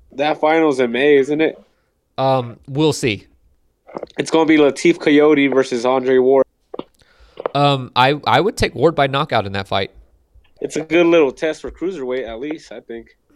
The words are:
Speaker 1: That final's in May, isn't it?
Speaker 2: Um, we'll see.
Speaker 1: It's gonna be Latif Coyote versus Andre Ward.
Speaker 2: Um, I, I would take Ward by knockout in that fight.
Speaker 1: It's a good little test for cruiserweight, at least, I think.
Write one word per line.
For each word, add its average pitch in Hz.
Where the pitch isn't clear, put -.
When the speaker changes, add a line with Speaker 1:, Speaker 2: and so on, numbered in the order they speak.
Speaker 1:
That 151
final's 156
in 120
May, 143
isn't 147
it? -
Speaker 2:
Um, 131
we'll 147
see. 107
Speaker 1:
It's 143
gonna 160
be 156
Latif 151
Coyote 147
versus 127
Andre 131
Ward. 131
Speaker 2:
Um, 139
I, 135
I 113
would 196
take -
Ward 151
by 143
knockout 131
in 98
that 98
fight. 98
Speaker 1:
It's 139
a 151
good 160
little 165
test 156
for 131
cruiserweight, 131
at 113
least, 151
I 113
think. 117